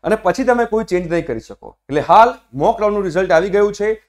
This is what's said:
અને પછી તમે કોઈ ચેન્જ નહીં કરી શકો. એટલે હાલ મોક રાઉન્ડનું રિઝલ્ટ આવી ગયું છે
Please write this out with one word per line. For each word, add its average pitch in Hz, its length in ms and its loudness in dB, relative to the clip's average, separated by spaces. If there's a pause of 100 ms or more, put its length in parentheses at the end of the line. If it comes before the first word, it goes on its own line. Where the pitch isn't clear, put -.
અને 208 220 -2
પછી 254 280 -2
તમે 233 200 0
કોઈ 220 200 -2
ચેન્જ 175 200 -2
નહીં 160 160 -4
કરી 110 200 -8
શકો. 101 260 -20 (140)
એટલે 139 240 -2
હાલ 240 260 4 (240)
મોક 202 220 0
રાઉન્ડનું 208 240 -2
રિઝલ્ટ 180 280 0
આવી 180 200 0
ગયું 208 240 0
છે 220 160 -2 (120)